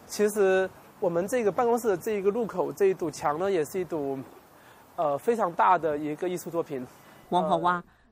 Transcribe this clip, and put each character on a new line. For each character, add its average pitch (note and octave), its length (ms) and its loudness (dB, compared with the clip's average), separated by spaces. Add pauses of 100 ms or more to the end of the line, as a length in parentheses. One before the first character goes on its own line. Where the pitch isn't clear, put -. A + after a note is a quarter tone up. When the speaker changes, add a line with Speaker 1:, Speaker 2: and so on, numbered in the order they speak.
Speaker 1:
其 - 180 -2
實 F#3+ 440 2 (320)
我 G3 80 0
們 E3+ 180 0
這 B3 180 -2
個 G3 80 2
辦 A#3+ 140 0
公 A#3 120 2
室 A#3 100 -2
的 F#3+ 80 2
這 A3 160 -4
一 G3+ 100 -2
個 G3+ 80 2
入 A3+ 160 0
口， E3 260 -4
這 C#3+ 120 0
一 F#3+ 80 6
堵 E3+ 180 -4
牆 D3+ 280 -2
呢， F#3+ 120 -2
也 F3 140 2
是 F#3 160 -4
一 F3+ 40 -4
堵， C#3+ 340 -4 (760)
呃， D3 200 0
非 - 180 0
常 G#3+ 180 0
大 F#3+ 260 4
的 D3+ 180 0
一 D3+ 200 -4
個 F3+ 120 -4
藝 F3+ 100 -4
術 E3+ 120 -12
作 E3 120 0
品。 C3 240 -8 (440)
Speaker 2:
黃 F3 180 0
河 F3 100 2
話， F3 240 0 (300)